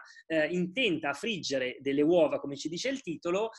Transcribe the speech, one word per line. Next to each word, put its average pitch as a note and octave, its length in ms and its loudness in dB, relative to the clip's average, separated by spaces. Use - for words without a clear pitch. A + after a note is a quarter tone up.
eh, D#3 220 2
intenta F3+ 640 0
a C#3 40 -2
friggere C3+ 680 -4
delle C#3 220 0
uova, D3+ 380 6
come C#3 160 -8
ci D3+ 140 -8
dice F3 200 -4
il C4+ 120 -4
titolo, F3+ 580 -4